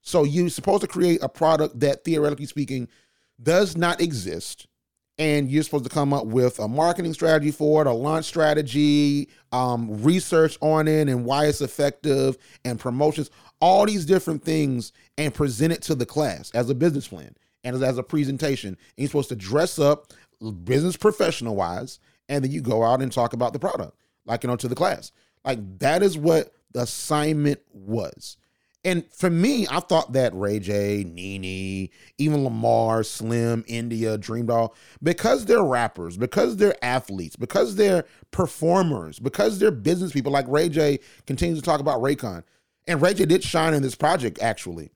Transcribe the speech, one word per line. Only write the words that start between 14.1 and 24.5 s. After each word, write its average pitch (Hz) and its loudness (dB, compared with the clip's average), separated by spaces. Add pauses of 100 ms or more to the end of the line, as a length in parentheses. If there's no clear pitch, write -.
things, 139 -2 (260)
and 151 -2
present 143 0
it - -6
to 156 -2
the 120 -2
class 107 -4
as 120 0
a 143 2
business 143 0
plan 80 -18 (300)
and 127 -6
as, 131 -2
as 131 0
a 127 -4
presentation. 139 -2
And 90 -14 (180)
you're 135 -4
supposed 143 -2
to 123 -6
dress 123 -2
up 147 2 (520)
business 147 0
professional 165 0
wise, 90 -4 (320)
and 143 0
then 131 -2
you 143 -6
go 117 2
out 120 4
and 131 -6
talk 120 -2
about 117 -2
the 127 -8
product, 139 -6 (300)
like, 117 -2
you 123 -4
know, 123 0